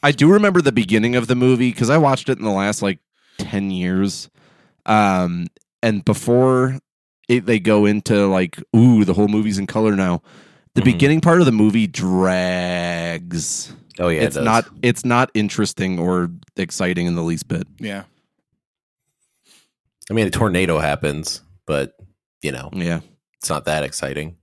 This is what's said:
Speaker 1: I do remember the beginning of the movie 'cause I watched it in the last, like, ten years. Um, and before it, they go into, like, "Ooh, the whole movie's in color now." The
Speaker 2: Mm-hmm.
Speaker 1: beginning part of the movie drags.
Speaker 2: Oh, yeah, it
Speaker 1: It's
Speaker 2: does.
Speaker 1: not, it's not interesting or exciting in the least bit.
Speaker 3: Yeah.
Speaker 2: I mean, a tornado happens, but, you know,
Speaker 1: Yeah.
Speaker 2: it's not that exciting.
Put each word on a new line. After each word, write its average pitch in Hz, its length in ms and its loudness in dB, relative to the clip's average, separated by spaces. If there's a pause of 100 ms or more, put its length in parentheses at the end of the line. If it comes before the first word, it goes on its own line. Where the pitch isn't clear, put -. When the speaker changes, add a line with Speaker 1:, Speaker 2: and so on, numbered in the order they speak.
Speaker 1:
I 147 100 4
do 143 180 4
remember 202 320 4
the 139 100 2
beginning 110 440 0
of 120 100 0
the 123 80 0
movie 123 380 2
'cause 123 180 -2
I 151 80 4
watched 139 300 0
it 131 100 -2
in 107 60 -10
the 110 60 -2
last, 101 300 -2
like, 98 200 -4 (380)
ten 98 320 -6
years. 92 600 -4 (560)
Um, 92 640 0 (340)
and 110 220 -2
before 127 720 0 (500)
it, 120 160 2
they 110 140 2
go 104 280 4
into, 104 420 2
like, 92 340 -2 (120)
"Ooh, 113 300 6
the 92 100 2
whole 104 140 2
movie's 107 300 0
in 98 80 -4
color 110 300 0
now." 90 260 0 (520)
The - 60 2
Speaker 2:
Mm-hmm. 117 120 4
Speaker 1:
beginning 139 280 2
part 170 200 4
of 170 60 4
the 127 60 2
movie 107 360 2
drags. 90 1800 -2 (260)
Speaker 2:
Oh, 87 100 0
yeah, 80 120 0
it - 60 2
Speaker 1:
It's - 100 -4
Speaker 2:
does. 73 80 -4
Speaker 1:
not, 113 240 0 (140)
it's 120 220 -2
not 123 300 0
interesting 98 640 -2
or 87 320 -2 (260)
exciting 90 520 -4
in 87 80 -2
the 85 80 -4
least 82 240 -6
bit. 85 180 -6 (120)
Speaker 3:
Yeah. 101 260 -12 (2000)
Speaker 2:
I 101 60 -8
mean, 110 140 2
a - 20 -4
tornado 90 480 0
happens, 76 600 -4 (260)
but, 71 300 -4 (460)
you 73 100 -6
know, 65 200 -12
Speaker 1:
Yeah. 85 280 -4 (380)
Speaker 2:
it's - 120 -10
not 76 140 -6
that 76 180 -2
exciting. 73 600 -8